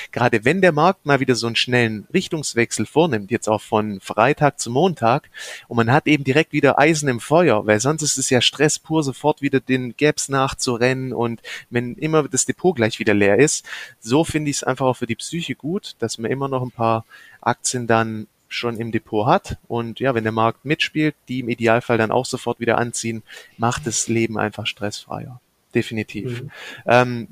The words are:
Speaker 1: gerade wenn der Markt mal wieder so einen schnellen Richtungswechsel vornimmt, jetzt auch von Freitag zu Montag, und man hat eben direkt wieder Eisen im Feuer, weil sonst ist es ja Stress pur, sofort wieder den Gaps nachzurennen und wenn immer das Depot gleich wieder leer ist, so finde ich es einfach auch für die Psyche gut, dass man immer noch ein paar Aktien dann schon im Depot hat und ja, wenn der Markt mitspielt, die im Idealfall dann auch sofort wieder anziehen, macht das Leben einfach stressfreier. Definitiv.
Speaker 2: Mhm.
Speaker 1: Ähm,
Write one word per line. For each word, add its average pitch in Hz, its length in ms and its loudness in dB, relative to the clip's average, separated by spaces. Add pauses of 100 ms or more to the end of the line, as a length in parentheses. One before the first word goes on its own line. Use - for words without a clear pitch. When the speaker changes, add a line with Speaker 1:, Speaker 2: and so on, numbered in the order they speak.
(120)
Speaker 1:
gerade 113 320 2
wenn 165 180 2
der 180 120 4
Markt 165 320 2
mal 143 160 4
wieder 131 140 2
so 110 120 -4
einen 113 80 -4
schnellen 117 580 0
Richtungswechsel 120 720 -2
vornimmt, 127 460 0
jetzt 113 160 -2
auch 107 140 2
von 107 400 -2
Freitag 139 580 2
zu - 100 -8
Montag, 139 600 0 (400)
und 123 80 -2
man 113 160 4
hat 151 140 2
eben 143 180 2
direkt 135 260 2
wieder 143 260 4
Eisen 151 300 4
im 120 140 -2
Feuer, 143 440 4
weil 107 140 4
sonst 151 220 -2
ist 147 160 -2
es 131 120 -4
ja 123 120 4
Stress - 360 0
pur, 160 240 -2
sofort 143 400 -2
wieder 135 200 0
den 127 340 -2
Gaps - 320 0
nachzurennen 131 840 -2
und 117 280 -4 (280)
wenn 120 260 -4
immer 156 320 0
das - 180 -2
Depot 175 300 0
gleich 110 240 0
wieder 107 140 2
leer 101 260 4
ist, - 260 2 (360)
so 139 240 2
finde 151 260 -2
ich - 60 -6
es - 60 -8
einfach 131 220 -2
auch 127 120 2
für 123 100 -6
die 113 80 -4
Psyche 160 400 -6
gut, 170 440 -8
dass - 180 -6
man 113 120 -6
immer 135 200 -4
noch 127 140 -4
ein 123 80 -8
paar 113 340 -2 (340)
Aktien 120 480 -2
dann 113 400 0 (220)
schon 117 280 -6
im 113 160 -6
Depot 110 340 -2
hat 175 300 0 (100)
und 117 320 -6
ja, 127 160 -2
wenn 113 80 0
der 110 80 0
Markt 113 320 0
mitspielt, 151 520 -2 (120)
die 127 140 -6
im 117 80 -6
Idealfall 117 480 2
dann 110 140 0
auch 127 140 0
sofort - 360 -6
wieder 113 160 0
anziehen, 117 440 -4 (360)
macht 120 280 -2
das - 220 -4
Leben 113 300 0
einfach 104 280 -4
stressfreier. - 760 -10 (340)
Definitiv. 117 680 -4
Speaker 2:
Mhm. 147 80 -14 (340)
Speaker 1:
Ähm, 123 460 2